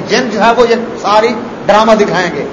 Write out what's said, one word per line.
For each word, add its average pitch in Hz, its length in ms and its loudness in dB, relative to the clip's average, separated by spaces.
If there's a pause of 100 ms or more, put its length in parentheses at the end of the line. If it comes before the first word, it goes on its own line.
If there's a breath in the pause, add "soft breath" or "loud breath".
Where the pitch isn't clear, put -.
جن 240 240 -2
جو 208 120 0
ہے 233 120 4
وہ 240 140 2
یہ 233 40 2 (280)
ساری 214 320 2 (320)
ڈرامہ 220 260 4
دکھائیں 185 420 0
گے۔ 139 180 -6